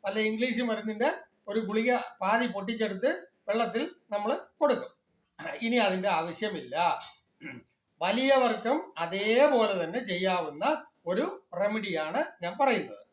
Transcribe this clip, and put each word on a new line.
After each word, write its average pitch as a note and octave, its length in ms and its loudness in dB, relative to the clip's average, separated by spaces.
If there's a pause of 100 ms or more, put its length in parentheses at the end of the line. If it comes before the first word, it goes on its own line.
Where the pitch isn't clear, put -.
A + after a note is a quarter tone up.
വല്ല G3+ 140 -2
ഇംഗ്ലീഷ് A3 440 0
മരുന്നിന്റെ A3 500 0 (360)
ഒരു G#3+ 120 0
ഗുളിക A3+ 360 2
പാതി A3+ 500 0
പൊട്ടിച്ചെടുത്ത് G3+ 640 -2 (380)
വെള്ളത്തിൽ A#3 460 -2 (160)
നമ്മൾ G#3 200 -2 (300)
കൊടുക്കും. C#4+ 300 2 (720)
ഇനി A#3 140 0
അതിന്റെ G3 320 2
ആവശ്യമില്ല. E3 920 -2 (1000)
വലിയവർക്കും B3 960 2
അതേപോലെ G#3 880 4
തന്നെ G3 200 -6
ചെയ്യാവുന്ന F3+ 840 -2 (200)
ഒരു A#3 380 -2 (160)
റെമഡിയാണ് G3+ 640 -2 (180)
ഞാൻ F3 180 -6
പറയുന്നത്. A3+ 520 0